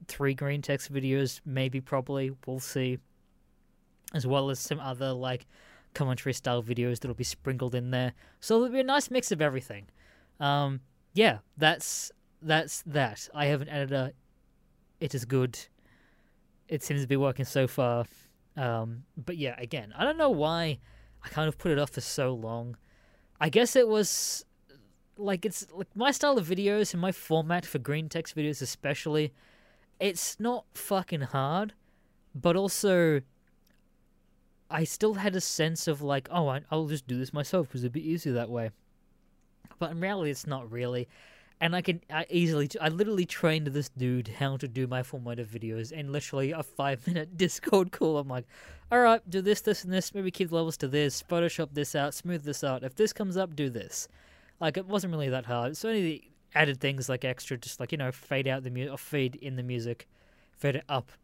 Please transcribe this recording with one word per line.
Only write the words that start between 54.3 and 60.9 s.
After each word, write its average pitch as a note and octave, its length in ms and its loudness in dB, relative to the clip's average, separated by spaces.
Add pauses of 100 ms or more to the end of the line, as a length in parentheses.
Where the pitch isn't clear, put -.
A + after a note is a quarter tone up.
Like, E3 160 0
it F#3 100 -4
wasn't F#3+ 260 -2
really D3 160 -2
that B2+ 180 -2
hard. A#2+ 300 -2
So A3 120 -4
only A3 140 0
the D#3+ 220 -2 (300)
added C#3+ 260 4
things C3+ 280 0
like B2+ 160 -2
extra, B2+ 320 -4
just, - 220 -12
like, B2 140 -8
you D#3+ 60 -2
know, B2+ 140 -2
fade C3+ 360 -2
out C3+ 160 -2
the B2+ 60 -6
mu-, B2+ 200 -4
or C3 80 -8
fade C3 380 -2
in C3 200 -8
the B2 60 -4
music, A#2+ 460 -6 (440)
fade C#3 240 0
it D3 120 -8
up C3+ 240 -2 (120)